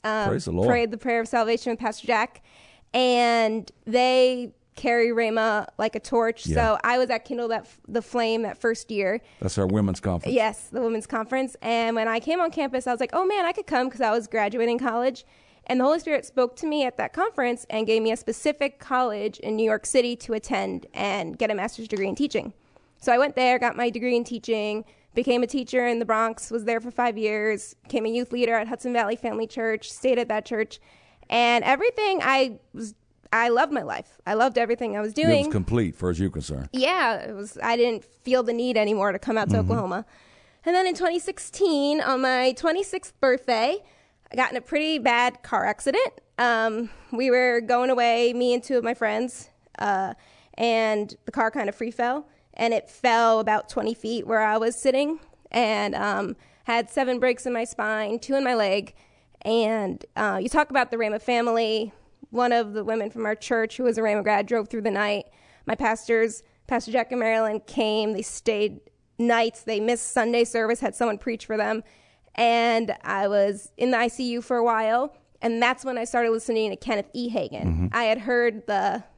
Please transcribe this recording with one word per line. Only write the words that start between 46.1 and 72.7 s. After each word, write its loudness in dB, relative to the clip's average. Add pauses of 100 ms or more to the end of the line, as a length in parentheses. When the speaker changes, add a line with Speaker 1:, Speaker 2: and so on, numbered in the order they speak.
Speaker 1:
Um, 0 (220)
we 0
were 4
going 2
away, 4
me 2
and 0
two -2
of 2
my 0
friends, -4 (300)
uh, -2 (400)
and 0 (100)
the -10
car 0
kind -2
of -6
free -6
fell, -2 (280)
and 0
it -2
fell 4
about 0
twenty -2
feet -6
where 2
I 2
was 0
sitting, 2 (300)
and, 0
um, -2 (280)
had 0
seven 0
breaks 2
in -2
my -2
spine, -2
two -4
in 2
my 2
leg. 0 (480)
And, 0 (120)
uh, 0
you -4
talk 2
about 0
the -4
Rhema -2
family. 0 (380)
One 2
of 0
the -4
women -2
from -8
our -2
church -2
who -2
was 2
a 0
Rhema 2
grad 2
drove -2
through -6
the 0
night. -2 (380)
My -4
pastors, 0 (240)
Pastor -2
Jack 0
and -2
Marilyn, 0
came. 0
They -4
stayed -4 (380)
nights. 2
They -2
missed -2
Sunday 2
service, 0
had -2
someone 0
preach -6
for -4
them. -2 (520)
And 2